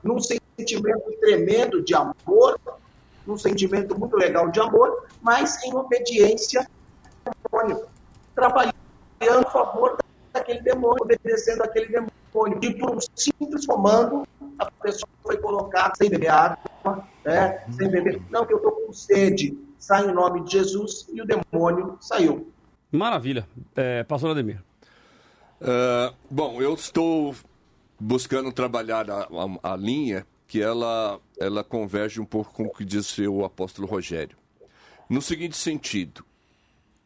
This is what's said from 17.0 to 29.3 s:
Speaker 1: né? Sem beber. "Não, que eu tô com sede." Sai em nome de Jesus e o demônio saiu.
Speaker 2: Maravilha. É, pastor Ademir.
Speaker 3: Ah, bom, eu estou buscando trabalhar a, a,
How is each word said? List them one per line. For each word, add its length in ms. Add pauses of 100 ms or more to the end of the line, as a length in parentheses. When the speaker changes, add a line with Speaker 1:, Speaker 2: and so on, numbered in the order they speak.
Speaker 1:
né? 480
Sem 180
beber. 300 (100)
"Não, 140
que 80
eu 60
tô 140
com 200
sede." 680 (200)
Sai 280
em 60
nome 320
de 80
Jesus 600
e 100
o 20
demônio 760
saiu. 520 (400)
Speaker 2:
Maravilha. 560 (260)
É, 300
pastor 280
Ademir. 300 (960)
Speaker 3:
Ah, 520 (180)
bom, 300
eu 140
estou 600 (640)
buscando 540
trabalhar 580
a, 120
a, 500